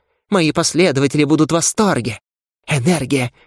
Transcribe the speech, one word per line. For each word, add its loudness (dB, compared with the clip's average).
Мои 0
последователи 0
будут 2
в -4
восторге. -2
Энергия 0